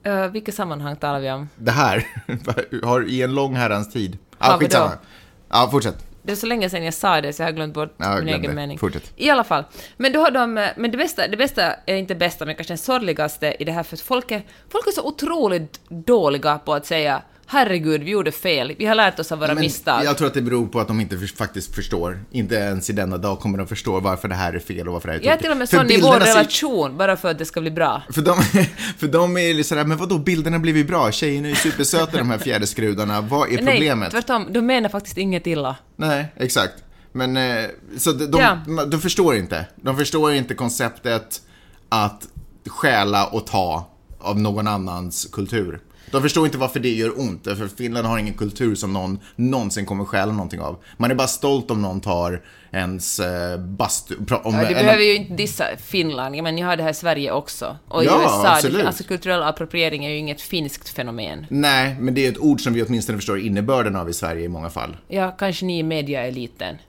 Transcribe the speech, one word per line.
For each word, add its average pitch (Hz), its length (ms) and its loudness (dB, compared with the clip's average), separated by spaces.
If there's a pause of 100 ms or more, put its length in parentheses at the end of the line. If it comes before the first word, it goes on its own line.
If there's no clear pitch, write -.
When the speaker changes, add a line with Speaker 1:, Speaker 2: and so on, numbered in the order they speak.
Speaker 1:
Eh, 196 240 0
vilka 214 240 -6
sammanhang 147 440 -6
talar 143 240 -2
vi 135 120 -2
om? 143 240 -6
Speaker 2:
Det 117 160 0
här. 120 360 2 (360)
<laughs> - 400 -4
Har 120 260 2
i 127 120 0
en 127 140 0
lång 135 200 0
herrans 107 380 0
tid. 95 240 -4 (200)
Ah, - 80 0
Speaker 1:
Ja, - 60 10
vadå? 175 80 6
Speaker 2:
skitsamma. 113 320 4 (580)
Ja, 120 220 4
fortsätt. 113 340 0 (180)
Speaker 1:
Det 202 80 -6
är 208 40 -2
så 202 120 -6
länge 220 220 0
sedan 175 140 -4
jag 160 100 -4
sa 170 280 2
det, 143 120 -6
så 165 80 -8
jag 165 60 0
har 160 60 -2
glömt 156 200 -6
bort 151 240 -6
Speaker 2:
Ja, 98 180 0
Speaker 1:
min - 80 0
Speaker 2:
glöm 160 40 -2 (120)
Speaker 1:
egen - 20 -4 (100)
Speaker 2:
det. 147 40 -4
Speaker 1:
mening. 147 240 -8
Speaker 2:
Fortsätt. - 360 -4
Speaker 1:
I 277 140 0
alla 262 140 4
fall. 143 200 0 (340)
Men 254 160 2
då 302 60 4
har 311 120 6
de, 240 220 0 (240)
men 233 140 -2
det 240 60 -4
bästa, 320 300 -2
det 208 100 -4
bästa 214 360 2 (120)
är 190 100 0
inte 190 200 -4
bästa, 165 300 -2
men - 100 -6
kanske 165 160 -10
den 165 60 -4
sorgligaste 160 800 -2
i 147 40 -4
det 160 80 -4
här, 165 120 -4
för 165 120 -10
att - 60 -12
folk 254 300 -2
är, 208 120 -4 (260)
folk 440 180 -2
är 392 40 2
så 330 160 -4
otroligt 277 720 -2 (100)
dåliga 156 720 2
på 151 140 -2
att 147 120 -2
säga 151 360 0 (340)
Herregud, 165 480 4
vi 175 80 -4
gjorde 175 200 0
fel. 147 460 -2
Vi 214 80 -2
har 214 100 4
lärt 202 240 4
oss 156 120 -6
av 156 80 -4
våra 151 140 2
Speaker 2:
Men 151 80 0
Speaker 1:
misstag. 139 440 0
Speaker 2:
jag 143 120 2
tror 147 100 2
att 127 60 0
det 135 80 0
beror 120 260 2
på 117 120 -2
att 104 80 0
de 110 140 0
inte 92 160 -4
för-, 95 100 -6
faktiskt - 480 -6
förstår. 92 440 -4 (120)
Inte 113 240 -2
ens 101 340 -2
i 107 40 -2
denna 95 240 -2
dag 95 220 -2
kommer 98 180 -2
de 92 100 -4
förstå 101 320 -2
varför 95 280 -2
det 92 80 -2
här 90 180 -2
är 87 60 -4
fel 87 280 -8
och 87 60 -4
varför 87 140 -6
det 80 60 -4
här 80 80 -4
är - 40 -6
Speaker 1:
Jag 285 80 4
är - 20 6
Speaker 2:
tokigt. 320 80 -6
Speaker 1:
till 320 80 -2
och 277 60 0
med 247 120 -4
Speaker 2:
För 269 80 6
Speaker 1:
sån 262 80 6
i 240 40 2
Speaker 2:
bilderna 233 300 8
Speaker 1:
vår 196 60 6
Speaker 2:
ser 220 100 6
Speaker 1:
relation, 208 640 2
bara 190 200 2
för 175 140 -2
att 156 80 -4
det 160 60 -4
ska - 160 -4
bli 160 100 -2
bra. 151 380 0
Speaker 2:
För 151 120 0
de, 175 220 4
<laughs> 202 540 2
för 156 100 -4
de 175 300 4
är 180 40 2
ju 165 220 2
sådär, 151 220 0
"Men 156 120 2
vadå, 180 200 0
bilderna 165 420 0
blev 160 180 2
ju 151 60 6
bra. 147 280 2
Tjejerna 147 360 0
är - 20 -4
ju 143 60 0
supersöta, 160 640 0
de 123 120 2
här 110 80 0
fjäderskrudarna. 104 840 0
Vad 139 320 0
är 220 80 0
Speaker 1:
Nej, 269 140 4
Speaker 2:
problemet?" 123 360 2
Speaker 1:
tvärtom. 233 380 -2
De 233 160 0
menar 240 240 2
faktiskt 202 280 -8
inget 185 300 -2
illa. 139 280 -2 (200)
Speaker 2:
Nej, 151 300 0 (120)
exakt. 127 360 0 (380)
Men, 127 260 -2
eh, 120 280 0 (320)
så 160 140 2
de, 143 140 -2
de, 147 160 4
Speaker 1:
Ja. 160 440 2
Speaker 2:
de 151 160 0
förstår 170 340 4
inte. 90 300 -2 (100)
De 131 220 -2
förstår 147 360 2
inte 127 200 0
konceptet 120 880 -2 (480)
att 104 380 0 (400)
stjäla 101 600 2
och 110 200 -4
ta 87 420 0 (300)
av 101 200 -2
någon 107 280 0
annans 92 640 -4
kultur. 98 480 -4 (320)
De 135 100 2
förstår 156 240 4
inte 147 120 -2
varför 127 220 -2
det 123 100 0
gör 113 300 0
ont, 101 240 -4
för 101 240 -4 (100)
Finland 117 300 -4
har 113 100 0
ingen 104 160 -4
kultur 107 420 -2
som 95 180 -4
någon 95 260 -4 (160)
någonsin 120 500 0
kommer 98 200 -4
stjäla 101 260 0
någonting 92 300 -4
av. 76 160 -6 (200)
Man 120 140 2
är 131 40 2
bara 127 120 2
stolt 135 440 0
om 107 100 2
någon 95 200 -2
tar 87 400 -2 (300)
ens, 92 480 -4
eh, 90 400 -2
bastu, 95 560 -4
pra-, - 280 -2
om 113 120 0
Speaker 1:
Ja, 214 60 2
det - 60 4
Speaker 2:
en 175 60 2 (120)
Speaker 1:
behöver 214 180 6
ju 208 120 6
inte 190 180 -6
dissa 202 320 -2 (200)
Finland. 143 500 -2
Jag 160 80 -6
menar, 165 120 -2
ni 170 60 -2
har 180 160 0
det 160 60 -2
här 160 60 2
i 151 40 -2
Sverige 147 380 0
också. 143 460 -6 (100)
Och - 160 2
i - 20 6
Speaker 2:
Ja, 320 160 6
Speaker 1:
U - 40 4
S - 80 6
A, 202 100 2
det, 196 60 6
Speaker 2:
absolut. 160 360 4
Speaker 1:
alltså, 185 180 -2
kulturell 180 400 -2
appropriering 156 640 -2
är 151 40 -4
ju 151 80 -4
inget 147 240 -6
finskt - 480 -6
fenomen. 117 600 -8
Speaker 2:
Nej, 135 500 2
men 127 140 0
det 135 120 2
är 123 60 2
ett - 80 -8
ord 143 220 4
som 120 120 0
vi 117 100 2
åtminstone 110 340 -2
förstår 98 220 -2
innebörden 107 560 0
av 85 140 -4
i 85 40 -4
Sverige 82 320 -4
i - 40 -4
många 82 200 -8
fall. - 280 -8 (100)
Speaker 1:
Ja, 185 240 -2
kanske 185 340 -4
ni 175 140 -2
i 160 40 -2
mediaeliten. 127 920 -6 (140)